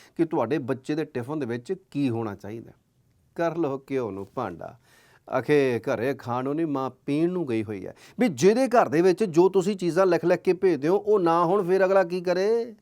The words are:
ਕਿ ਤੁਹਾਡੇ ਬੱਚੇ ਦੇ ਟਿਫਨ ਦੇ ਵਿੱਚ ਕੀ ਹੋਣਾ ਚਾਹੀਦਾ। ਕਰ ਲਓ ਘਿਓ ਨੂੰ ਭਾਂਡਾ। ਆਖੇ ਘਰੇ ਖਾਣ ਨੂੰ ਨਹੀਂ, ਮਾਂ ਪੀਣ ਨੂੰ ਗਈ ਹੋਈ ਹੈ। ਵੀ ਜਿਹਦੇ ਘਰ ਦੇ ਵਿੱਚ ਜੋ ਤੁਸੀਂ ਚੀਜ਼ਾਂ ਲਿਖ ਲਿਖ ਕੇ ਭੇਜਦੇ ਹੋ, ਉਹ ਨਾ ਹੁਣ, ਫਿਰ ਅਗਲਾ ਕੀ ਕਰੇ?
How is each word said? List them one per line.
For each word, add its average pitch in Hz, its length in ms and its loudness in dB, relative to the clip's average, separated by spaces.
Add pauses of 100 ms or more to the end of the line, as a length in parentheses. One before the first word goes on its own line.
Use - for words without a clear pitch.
(160)
ਕਿ 170 80 2
ਤੁਹਾਡੇ 151 340 -2
ਬੱਚੇ 131 360 -6
ਦੇ 156 100 -4
ਟਿਫਨ 135 340 -8
ਦੇ 135 80 -4
ਵਿੱਚ 120 280 -6 (160)
ਕੀ 139 200 0
ਹੋਣਾ 113 240 -4
ਚਾਹੀਦਾ। 107 380 -14 (640)
ਕਰ 165 220 -2
ਲਓ 139 340 -2
ਘਿਓ 127 200 -2
ਨੂੰ 98 240 -10
ਭਾਂਡਾ। 92 440 -8 (520)
ਆਖੇ 131 500 2
ਘਰੇ 127 340 -2
ਖਾਣ 120 300 -6
ਨੂੰ 139 100 -4
ਨਹੀਂ, 165 120 -2
ਮਾਂ 135 240 -4 (160)
ਪੀਣ 160 260 0
ਨੂੰ 170 160 -6
ਗਈ 113 160 -2
ਹੋਈ 101 220 -10
ਹੈ। 92 80 -14 (260)
ਵੀ 247 80 2
ਜਿਹਦੇ 196 380 4
ਘਰ 220 220 4
ਦੇ 156 140 2
ਵਿੱਚ 185 220 4
ਜੋ 175 240 4
ਤੁਸੀਂ 190 280 0
ਚੀਜ਼ਾਂ 175 300 0
ਲਿਖ 170 180 2
ਲਿਖ 175 160 2
ਕੇ 190 120 0
ਭੇਜਦੇ 165 360 0
ਹੋ, 190 80 2
ਉਹ 208 240 2
ਨਾ 170 240 2
ਹੁਣ, 196 180 2
ਫਿਰ 185 220 2
ਅਗਲਾ 190 200 4
ਕੀ 180 160 -6
ਕਰੇ? 202 600 -2